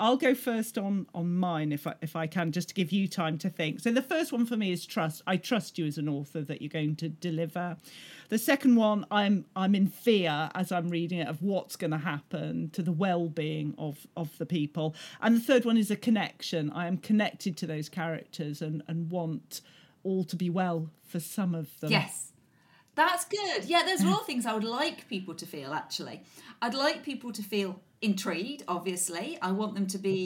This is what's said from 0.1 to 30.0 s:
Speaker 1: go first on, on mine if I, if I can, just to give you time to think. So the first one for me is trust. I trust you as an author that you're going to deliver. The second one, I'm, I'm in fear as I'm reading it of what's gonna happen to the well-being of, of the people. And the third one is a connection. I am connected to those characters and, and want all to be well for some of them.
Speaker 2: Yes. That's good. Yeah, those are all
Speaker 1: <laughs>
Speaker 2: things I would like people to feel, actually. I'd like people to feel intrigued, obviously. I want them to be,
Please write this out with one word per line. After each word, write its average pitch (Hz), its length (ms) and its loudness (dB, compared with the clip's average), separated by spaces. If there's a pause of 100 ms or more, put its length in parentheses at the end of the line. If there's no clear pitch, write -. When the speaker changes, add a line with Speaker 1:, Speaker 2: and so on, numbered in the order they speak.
Speaker 1:
go 262 180 6
first 233 440 -2
on, 196 360 0
on 175 220 0
mine 165 360 2
if 143 140 -4
I, - 160 -4
if 156 140 -6
I 160 100 -2
can, 165 260 0
just 175 160 -4
to - 60 -12
give 175 180 0
you 196 160 2
time 165 300 0
to 185 120 -4
think. 151 300 -2
So 233 120 0
the 254 100 4
first 320 300 0
one 240 140 2
for 233 100 -2
me 208 160 0
is 175 140 -4
trust. 160 400 -2
I 185 100 2
trust - 420 -2
you 160 80 0
as 147 120 -2
an 147 100 0
author 147 340 -4
that 147 200 -8
you're 147 60 -6
going 151 280 0
to 165 120 -4
deliver. 165 680 -4 (540)
The 226 80 4
second 254 380 6
one, 214 340 6
I'm, 202 340 4 (120)
I'm 190 180 4
in 196 140 6
fear 160 680 4
as 185 180 -2
I'm 175 160 2
reading 170 300 0
it 160 100 -2
of 156 140 -4
what's 190 340 0
gonna 160 220 0
happen 156 720 -4
to - 120 -4
the 175 100 2
well-being 156 840 0
of, 147 300 -8 (100)
of 165 220 -6
the 160 80 -4
people. 156 480 0 (260)
And 226 160 6
the 233 40 4
third 240 240 4
one 226 120 4
is 208 140 2
a 208 60 0
connection. 180 720 0
I 175 160 -4
am 180 120 -2
connected 208 600 0
to 180 80 -6
those 156 220 -4
characters 160 720 -6
and, 156 260 -4
and 165 220 -4
want 165 500 -4 (440)
all 190 200 0
to - 120 -6
be 180 120 -2
well 170 420 0 (120)
for - 180 -8
some 180 340 -2
of 160 260 -6
them. 156 100 -2
Speaker 2:
Yes. - 380 0 (680)
That's 349 300 4
good. 403 400 -2
Yeah, 330 200 4
those 359 200 2
are - 40 6
all - 100 4
Speaker 1:
<laughs> - 60 -6
Speaker 2:
things 247 220 -2
I 220 80 0
would 220 100 0
like 254 440 -2
people 185 260 -6
to 165 120 -12
feel, 139 280 -10
actually. - 480 -8 (400)
I'd 226 120 -2
like 294 280 2
people 247 300 -8
to 208 100 -8
feel 196 380 -2 (220)
intrigued, 202 680 -2
obviously. 180 760 -4
I 185 100 0
want 208 220 0
them 196 140 0
to 190 100 -4
be, 190 140 0 (140)